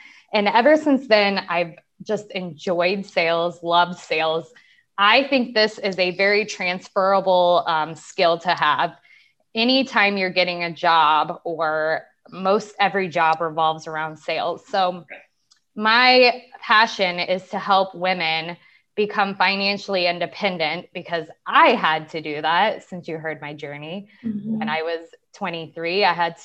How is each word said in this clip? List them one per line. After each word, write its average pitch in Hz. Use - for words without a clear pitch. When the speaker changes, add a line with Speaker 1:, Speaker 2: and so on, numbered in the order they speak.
Speaker 1:
And 202
ever 240
since 277
then, 202
I've 170
just 208
enjoyed 180
sales, 170
loved 175
sales. 160
I 220
think 262
this 214
is 190
a 180
very 202
transferable, 185
um, 160
skill 170
to 180
have. 156
Anytime 233
you're 185
getting 175
a 170
job, 165
or 156
most 190
every 190
job 160
revolves 160
around 156
sales. 170
So 180
my 247
passion 214
is 185
to 202
help 190
women 170
become 202
financially 196
independent 170
because 170
I 269
had 160
to 165
do 151
that, 175
since 175
you 160
heard 156
my 147
journey. 151
Speaker 2:
Mm-hmm. 220
Speaker 1:
When 220
I 160
was 165
twenty-three, 170
I 180
had 170